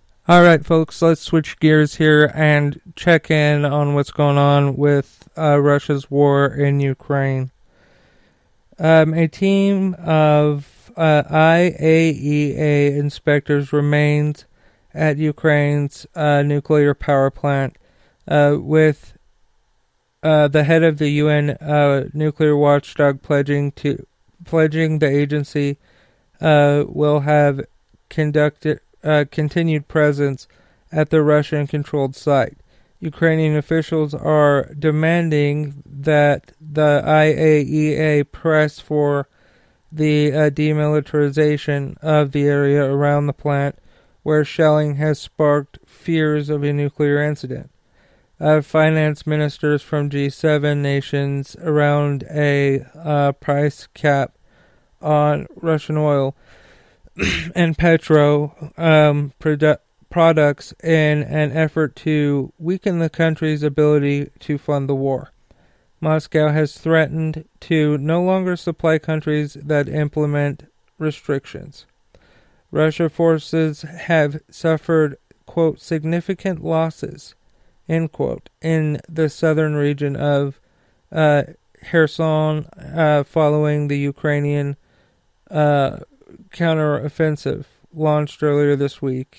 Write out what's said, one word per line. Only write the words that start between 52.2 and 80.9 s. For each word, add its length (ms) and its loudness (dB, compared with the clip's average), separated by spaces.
a, 540 0
uh, 380 -2
price 600 -4
cap 380 0
on 440 0
Russian 400 -4
oil 400 0
<clears throat> 360 -8
and 240 0
petro, 1000 2
um, 640 2
produ-, 360 0
products 720 0
in 420 0
an 280 -2
effort 460 -2
to 600 -2
weaken 420 -4
the 100 -2
country's 520 -2
ability 680 0
to 180 -6
fund 300 -4
the 80 -2
war. 360 -4
Moscow 500 0
has 280 -2
threatened 680 -2
to 380 0
no 240 -2
longer 340 -2
supply 440 -2
countries 560 -4
that 340 -4
implement 760 -4
restrictions. 880 -8
Russia 360 0
forces 760 -2
have 680 -2
suffered, 640 -2
quote, 340 -2
"significant 840 -6
losses," 720 -6
end 240 -4
quote, 380 -6
in 460 -2
the 220 -2
southern 460 0
region 400 -2
of, 440 -2